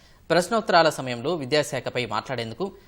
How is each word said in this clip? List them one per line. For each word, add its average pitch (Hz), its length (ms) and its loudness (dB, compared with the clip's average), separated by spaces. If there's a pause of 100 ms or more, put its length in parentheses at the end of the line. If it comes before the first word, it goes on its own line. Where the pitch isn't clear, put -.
(300)
ప్రశ్నోత్తరాల 180 600 4
సమయంలో 127 440 -4 (100)
విద్యాశాఖపై 127 600 -2 (120)
మాట్లాడేందుకు 120 520 -4 (200)